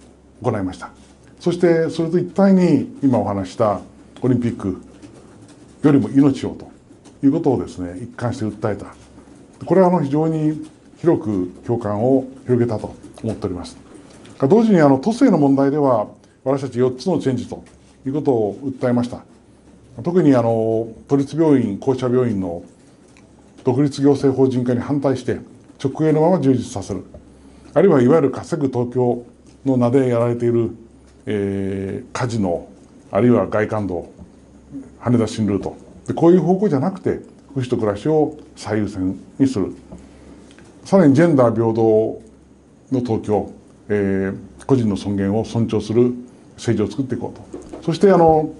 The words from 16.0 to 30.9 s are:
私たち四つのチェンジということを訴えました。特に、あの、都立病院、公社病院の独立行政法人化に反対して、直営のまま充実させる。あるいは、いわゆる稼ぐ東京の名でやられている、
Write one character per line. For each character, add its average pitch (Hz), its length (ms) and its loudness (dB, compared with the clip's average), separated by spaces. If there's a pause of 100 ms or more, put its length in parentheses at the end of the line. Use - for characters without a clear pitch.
私 131 180 -2
た 135 80 -8
ち 117 80 -8
四 127 140 2
つ - 160 -8
の 170 100 0
チ 135 140 -2
ェ - 20 -2
ン - 40 -4
ジ - 100 -8
と - 160 -14 (420)
い 135 40 -4
う 131 40 -8
こ 151 80 -4
と 139 120 0
を 104 300 -2
訴 131 240 -6
え 120 60 2
ま 120 100 0
し 120 40 -4
た。 - 160 -14 (800)
特 175 180 2
に、 143 140 6
あ 120 80 2
の、 113 460 0 (180)
都 139 100 0
立 139 180 -4
病 151 240 4
院、 101 200 -4
公 131 160 -2
社 127 100 -6
病 123 240 0
院 101 100 -4
の 87 220 -8 (1000)
独 127 180 0
立 139 180 -2
行 139 120 4
政 135 200 2
法 131 160 2
人 123 160 -2
化 123 120 0
に 120 40 -4
反 143 220 -4
対 135 160 0
し - 60 -10
て、 107 160 -4 (440)
直 156 240 -2
営 156 40 2
の 156 100 2
ま 160 80 4
ま 185 100 2
充 135 140 2
実 110 120 -2
さ 98 180 -10
せ 101 100 -10
る。 90 100 -8 (680)
あ 147 80 4
る 196 80 6
い - 20 6
は、 143 80 4
い 120 80 4
わ 156 100 6
ゆ 156 60 4
る 139 60 2
稼 - 320 -6
ぐ 135 60 -2
東 120 240 -4
京 123 340 -2 (400)
の 135 100 0
名 120 140 2
で 131 180 4
や 120 120 0
ら 120 80 2
れ 120 80 0
て 120 100 -4
い 120 40 2
る、 117 200 0 (560)